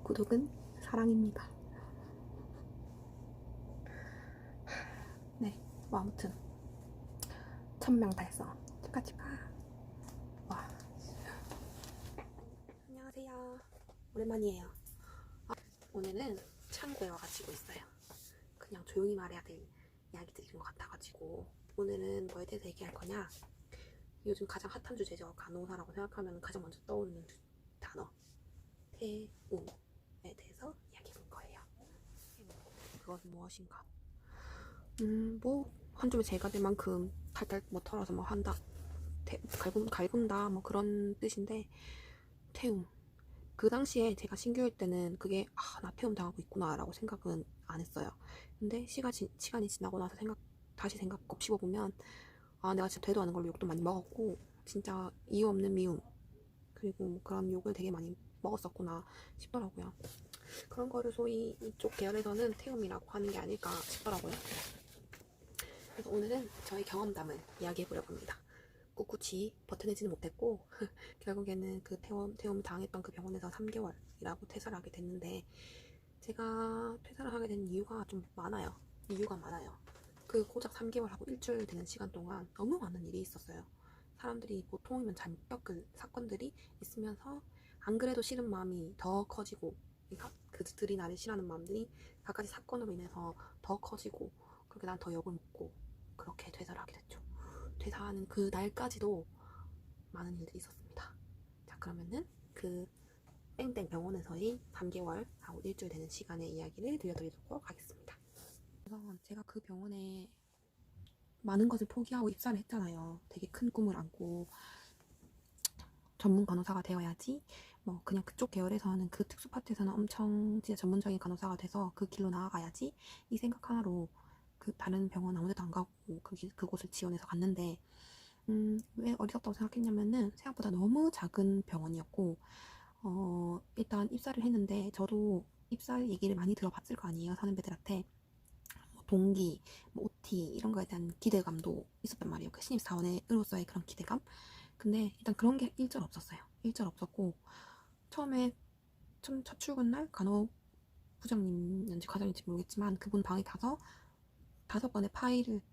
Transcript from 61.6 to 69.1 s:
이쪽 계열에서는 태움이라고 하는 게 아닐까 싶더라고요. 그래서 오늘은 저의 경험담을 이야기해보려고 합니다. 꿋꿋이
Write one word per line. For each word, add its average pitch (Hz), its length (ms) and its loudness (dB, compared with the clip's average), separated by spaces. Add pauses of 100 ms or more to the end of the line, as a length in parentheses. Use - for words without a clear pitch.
이쪽 220 340 -2
계열에서는 214 640 4
태움이라고 208 520 -2
하는 202 220 0
게 190 60 -2
아닐까 180 340 -2 (120)
싶더라고요. 180 500 0 (1600)
그래서 - 160 -6
오늘은 220 400 2 (160)
저의 196 180 -2
경험담을 190 560 -2 (220)
이야기해보려고 175 520 -2
합니다. - 240 -6 (580)
꿋꿋이 - 580 -2 (120)